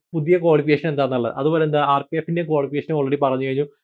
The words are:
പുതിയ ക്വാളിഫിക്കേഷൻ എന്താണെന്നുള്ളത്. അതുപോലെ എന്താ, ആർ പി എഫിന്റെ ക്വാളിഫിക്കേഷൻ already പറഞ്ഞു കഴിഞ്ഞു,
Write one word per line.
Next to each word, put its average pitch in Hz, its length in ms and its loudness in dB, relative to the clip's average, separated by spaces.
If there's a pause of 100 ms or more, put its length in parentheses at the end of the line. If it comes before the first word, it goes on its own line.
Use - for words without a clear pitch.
(140)
പുതിയ 165 240 2
ക്വാളിഫിക്കേഷൻ 151 500 2
എന്താണെന്നുള്ളത്. 131 480 -2
അതുപോലെ 156 280 0
എന്താ, 151 160 0
ആർ 139 220 2
പി - 140 -8
എഫിന്റെ 165 260 -4
ക്വാളിഫിക്കേഷൻ 147 520 -2
already 139 280 0
പറഞ്ഞു 131 240 0
കഴിഞ്ഞു, 135 200 -2 (180)